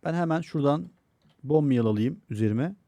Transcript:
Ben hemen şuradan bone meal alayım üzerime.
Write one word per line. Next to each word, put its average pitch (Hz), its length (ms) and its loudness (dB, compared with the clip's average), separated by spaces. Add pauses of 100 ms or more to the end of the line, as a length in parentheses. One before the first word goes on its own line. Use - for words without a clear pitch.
Ben 165 100 -4
hemen 165 260 0
şuradan 151 500 -2 (520)
bone 147 240 2
meal 123 200 2
alayım 110 340 0 (100)
üzerime. 113 460 -2 (120)